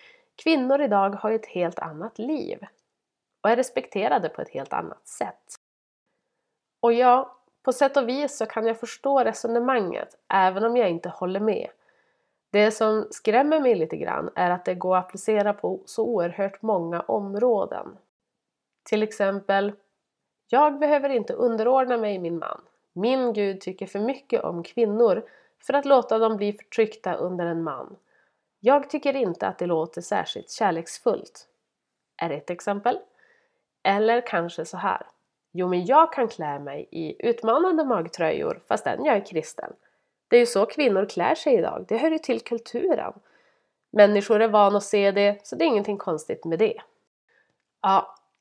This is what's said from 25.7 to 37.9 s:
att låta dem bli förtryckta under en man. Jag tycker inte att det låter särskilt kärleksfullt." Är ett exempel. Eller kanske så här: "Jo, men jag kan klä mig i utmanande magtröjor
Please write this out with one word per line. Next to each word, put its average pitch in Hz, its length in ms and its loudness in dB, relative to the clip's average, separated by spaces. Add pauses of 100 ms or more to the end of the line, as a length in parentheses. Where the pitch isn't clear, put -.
att 277 120 0
låta 240 340 4
dem 220 180 2
bli 208 160 -2
förtryckta 214 600 -2
under 180 320 -4
en 170 180 -4
man. 139 320 -10 (640)
Jag 277 300 2
tycker 285 260 -2
inte 196 320 -2
att 190 100 -6
det 180 80 -4
låter 175 360 -2
särskilt - 480 -6
kärleksfullt." - 1000 -4 (680)
Är 170 120 -6
ett 147 200 -8
exempel. 202 500 -4 (840)
Eller 220 380 2
kanske 170 440 -4
så 180 120 -14
här: 185 300 -4 (440)
"Jo, 180 160 -2
men 180 180 0
jag 302 280 6
kan 247 140 0
klä 147 320 -8
mig 143 320 -12
i - 360 -6
utmanande 294 560 2
magtröjor 170 840 -2